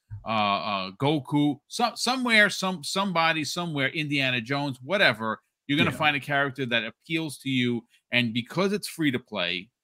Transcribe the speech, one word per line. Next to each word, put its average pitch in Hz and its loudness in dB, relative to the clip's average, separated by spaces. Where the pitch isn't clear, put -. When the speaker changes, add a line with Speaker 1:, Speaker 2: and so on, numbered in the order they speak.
Speaker 1:
uh, 104 2
uh, 98 -4
Goku." 147 0
So-, 233 -2
somewhere, 233 4
some, 185 -4
somebody, 160 0
somewhere, 151 -2
Indiana 139 0
Jones, 139 -4
whatever, 127 2
you're 143 2
gonna - 2
Speaker 2:
Yeah. 143 -4
Speaker 1:
find 147 4
a - -2
character 139 0
that 117 0
appeals 160 -6
to 139 -4
you. 123 0
And 120 0
because 175 -2
it's - -6
free 151 0
to 120 -4
play, 90 -4